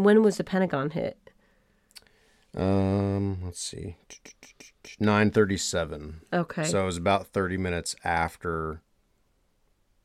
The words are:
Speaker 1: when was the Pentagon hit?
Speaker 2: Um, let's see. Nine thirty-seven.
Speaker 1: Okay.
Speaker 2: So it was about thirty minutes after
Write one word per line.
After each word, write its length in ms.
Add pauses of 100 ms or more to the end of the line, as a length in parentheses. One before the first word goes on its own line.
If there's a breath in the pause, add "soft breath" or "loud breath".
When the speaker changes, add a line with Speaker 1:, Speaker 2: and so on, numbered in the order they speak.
Speaker 1:
when 220
was 140
the 80
Pentagon 460
hit? 260 (1400 soft breath)
Speaker 2:
Um, 880
let's 160
see. 380 (1000)
Nine 320
thirty-seven. 920 (100)
Speaker 1:
Okay. 320
Speaker 2:
So 200
it 20
was 120
about 300
thirty 300
minutes 380 (100)
after 760 (1200)